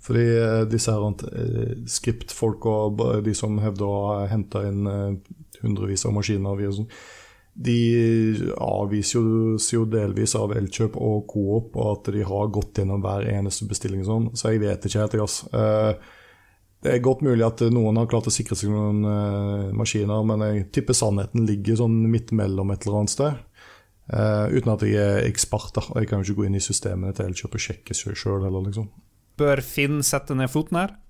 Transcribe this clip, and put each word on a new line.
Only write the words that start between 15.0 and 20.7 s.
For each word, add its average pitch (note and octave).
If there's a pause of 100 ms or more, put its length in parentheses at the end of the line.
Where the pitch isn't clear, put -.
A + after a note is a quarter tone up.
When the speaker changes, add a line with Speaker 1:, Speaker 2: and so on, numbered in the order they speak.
Speaker 1:
helt, G#2+
jeg, G#2
ass. -
Eh, G#2+ (920)
det C3+
er B2
godt C3
mulig A#2+
at A#2
noen A2
har A#2
klart A2
å -
sikre A2
seg G#2
noen, G#2
eh, G2+
maskiner, G#2+
men G#2+
jeg G#2